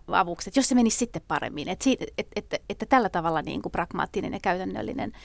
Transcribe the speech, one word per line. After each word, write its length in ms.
avuksi, 420
että 100
jos 100
se 60
menisi 220
sitten 300
paremmin, 420
että 140
siitä, 220
et, 180
et, 340
että 160
tällä 240
tavalla 320
niinku 280
pragmaattinen 640
ja 60
käytännöllinen, 720